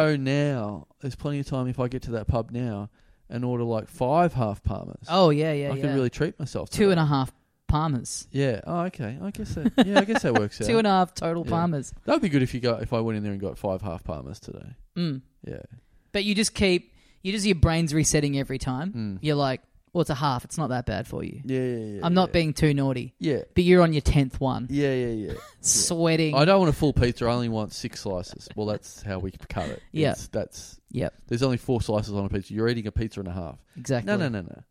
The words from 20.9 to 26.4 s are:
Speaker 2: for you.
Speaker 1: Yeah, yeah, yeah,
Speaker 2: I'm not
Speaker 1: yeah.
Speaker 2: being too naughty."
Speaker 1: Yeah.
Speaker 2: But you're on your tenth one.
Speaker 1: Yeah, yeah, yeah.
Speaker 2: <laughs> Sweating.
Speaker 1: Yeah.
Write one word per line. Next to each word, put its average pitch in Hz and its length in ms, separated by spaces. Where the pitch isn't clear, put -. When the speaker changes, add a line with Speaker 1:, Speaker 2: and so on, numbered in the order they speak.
Speaker 2:
for - 160
you. 87 220
Speaker 1:
Yeah, 131 160
yeah, 123 160
yeah, 107 260
Speaker 2:
I'm 170 120
not 180 160
Speaker 1:
yeah. - 20
Speaker 2:
being 160 220
too 151 200
naughty." 131 460
Speaker 1:
Yeah. 147 220
Speaker 2:
But 180 80
you're 180 200
on 165 100
your 147 80
tenth - 400
one. 127 300
Speaker 1:
Yeah, 139 220
yeah, 123 200
yeah. - 40
Speaker 2:
<laughs> - 140
Sweating. 160 760
Speaker 1:
Yeah. 139 60